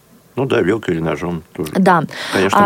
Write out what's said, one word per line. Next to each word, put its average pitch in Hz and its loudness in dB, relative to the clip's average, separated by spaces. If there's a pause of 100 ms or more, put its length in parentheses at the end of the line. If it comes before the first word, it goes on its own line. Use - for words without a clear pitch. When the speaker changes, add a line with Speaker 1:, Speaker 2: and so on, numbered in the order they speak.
(380)
Speaker 1:
Ну 139 0
да, 120 0
вилкой 95 0
или 80 -2
ножом 82 -4 (100)
тоже. 78 -6
Speaker 2:
Да. 180 4 (280)
Speaker 1:
Конечно, 190 2
Speaker 2:
А, 202 6